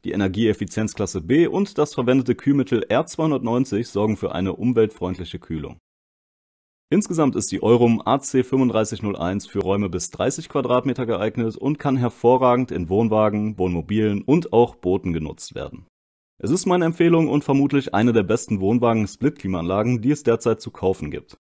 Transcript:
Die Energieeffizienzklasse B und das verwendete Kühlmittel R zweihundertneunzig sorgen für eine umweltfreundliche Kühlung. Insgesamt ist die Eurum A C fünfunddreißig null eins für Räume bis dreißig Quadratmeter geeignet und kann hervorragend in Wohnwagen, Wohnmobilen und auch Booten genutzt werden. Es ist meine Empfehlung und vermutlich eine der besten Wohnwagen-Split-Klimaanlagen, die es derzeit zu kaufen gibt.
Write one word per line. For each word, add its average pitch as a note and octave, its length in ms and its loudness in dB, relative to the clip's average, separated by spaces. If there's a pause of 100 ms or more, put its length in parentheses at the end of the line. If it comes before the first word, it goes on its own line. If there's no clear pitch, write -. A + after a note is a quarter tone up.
Die - 80 -6
Energieeffizienzklasse G2+ 1080 -2
B C3+ 260 2
und G3 320 -4
das D3+ 160 -2
verwendete B2+ 400 2
Kühlmittel C3+ 540 0
R C3+ 180 0
zweihundertneunzig B2 800 -2
sorgen G#2 300 -2
für - 160 -6
eine F2+ 220 -2
umweltfreundliche G#2 840 -2
Kühlung. D2+ 400 -10 (1120)
Insgesamt E3 440 0
ist - 160 -4
die F#2+ 100 -4
Eurum A#2 420 4
A C3 140 0
C C3 240 0
fünfunddreißig A2+ 640 0
null G2+ 100 -2
eins F#2+ 320 -4
für G2+ 140 -4
Räume G2 280 0
bis F2 220 -6
dreißig - 380 -4
Quadratmeter B2+ 580 -2
geeignet A2 480 -2
und D3 240 -2
kann C3+ 180 0
hervorragend B2 760 2
in E2+ 160 -4
Wohnwagen, G#2+ 680 2
Wohnmobilen G2+ 640 0
und E3 300 0
auch A#2+ 220 4
Booten F2+ 380 -2
genutzt - 420 -8
werden. - 320 -12 (520)
Es A2 120 -4
ist F3+ 160 0
meine F3+ 200 2
Empfehlung E3 420 4
und C#3+ 160 0
vermutlich C#3 500 2
eine A2+ 180 4
der A2 120 4
besten G#2 360 -2
Wohnwagen-Split-Klimaanlagen, A2 1400 0
die C3 80 2
es D3 140 -2
derzeit A2+ 360 0
zu - 120 -14
kaufen F#2 400 -2
gibt. - 240 -14 (120)